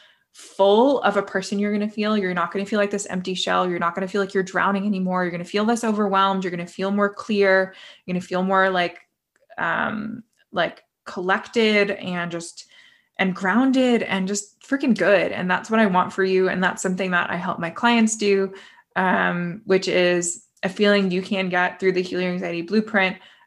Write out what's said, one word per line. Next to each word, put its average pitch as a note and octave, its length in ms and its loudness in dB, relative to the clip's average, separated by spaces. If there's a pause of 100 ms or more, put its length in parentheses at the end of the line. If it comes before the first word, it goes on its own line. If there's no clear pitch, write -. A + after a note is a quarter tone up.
(340)
full G#3+ 680 4
of G3+ 140 2
a G3+ 60 2
person G3+ 380 -4
you're G#3 120 -2
gonna G#3 160 -2
feel. G#3+ 300 -2
You're F#3 160 -2
not E3+ 180 -2
gonna G3 140 -4
feel G#3 140 -2
like G3+ 100 2
this G3+ 160 -4
empty F#3 300 -6
shell. F#3 340 0
You're F3 80 -2
not E3+ 160 -2
gonna F#3+ 140 -6
feel G3+ 120 -4
like F#3+ 140 -4
you're G3 80 2
drowning F#3+ 460 0
anymore. F#3 360 -2
You're F3 80 -2
gonna F3 140 -8
feel G#3 180 -2
less A3+ 200 0
overwhelmed. G3 600 0
You're F#3 80 -4
gonna F3 140 -6
feel F#3 240 -6
more G3+ 240 0
clear. F#3+ 640 2 (300)
You're F3+ 100 -6
gonna F3+ 100 -4
feel F3+ 160 -2
more, F#3+ 300 2
like, F3 280 -2 (600)
um, - 640 -4 (280)
like, - 300 -4 (240)
collected G#3 880 0
and F3 400 -6
just, E3+ 340 -12 (540)
and F#3+ 160 0
grounded B3 640 2
and F#3+ 260 -2
just - 340 -8
freaking C#4 360 0
good. F3+ 340 4
And F3 200 -4
that's - 180 -2
what A3 100 2
I A3 60 6
want F#3 260 2
for F#3+ 120 -2
you. F#3 260 2
And F#3 140 0
that's F#3 180 -2
something F#3 300 -2
that F3 180 0
I - 60 -4
help F3+ 240 -6
my E3+ 100 -4
clients A3+ 460 2
do, G3 400 0 (400)
um, F3+ 720 0
which F#3+ 220 2
is F3 580 0 (180)
a G3 60 -2
feeling G3+ 420 2
you F3+ 100 0
can F#3+ 280 -4
get F3+ 300 0
through F#3+ 120 2
the F3+ 100 0
Heal F3+ 200 -4
Your F3+ 100 -2
Anxiety F3 320 -6
Blueprint. G3 540 0 (300)